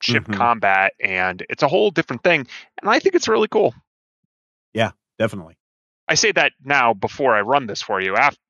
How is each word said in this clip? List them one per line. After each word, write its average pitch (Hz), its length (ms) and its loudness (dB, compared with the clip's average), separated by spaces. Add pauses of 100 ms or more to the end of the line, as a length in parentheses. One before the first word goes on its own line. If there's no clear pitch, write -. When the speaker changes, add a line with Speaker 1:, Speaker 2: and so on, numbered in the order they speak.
Speaker 1:
ship 117 220 -2
Speaker 2:
Mm-hmm. 107 100 -6
Speaker 1:
combat, 98 680 2
and 95 480 -4
it's - 140 -4
a 147 60 2
whole 202 220 2
different 147 340 -4
thing. 160 220 2 (360)
And 196 80 -2
I 254 80 2
think 381 160 0
it's 330 140 0
really 220 200 0
cool. - 240 0 (1000)
Speaker 2:
Yeah, 110 160 0 (280)
definitely. 98 380 -4 (520)
Speaker 1:
I 160 60 2
say 208 180 2
that 147 200 2 (120)
now 131 280 2
before 117 420 0
I 104 80 2
run 123 260 0
this 98 120 -8
for 98 200 -4
you. 95 160 -2
Af-, 135 200 2 (140)